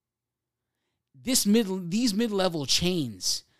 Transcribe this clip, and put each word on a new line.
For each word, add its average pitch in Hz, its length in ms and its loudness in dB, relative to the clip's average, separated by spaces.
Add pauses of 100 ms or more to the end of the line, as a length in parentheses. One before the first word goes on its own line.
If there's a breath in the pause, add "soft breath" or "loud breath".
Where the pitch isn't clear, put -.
(1160)
This 135 320 -2
mid-, 190 460 2
these 226 200 0
mid-level 185 540 0
chains 147 800 -2 (160)